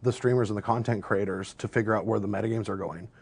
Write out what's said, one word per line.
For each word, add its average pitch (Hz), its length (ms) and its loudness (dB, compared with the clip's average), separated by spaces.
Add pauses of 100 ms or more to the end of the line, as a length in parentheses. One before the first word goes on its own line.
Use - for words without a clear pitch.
the 117 100 4
streamers 123 360 4
and 104 80 -2
the 101 60 -4
content 113 400 0
creators 98 520 -2
to - 140 -8
figure 110 260 2
out 98 120 0
where 110 140 2
the 98 80 -2
metagames 104 400 -2
are 98 80 -4
going. 85 320 -8 (140)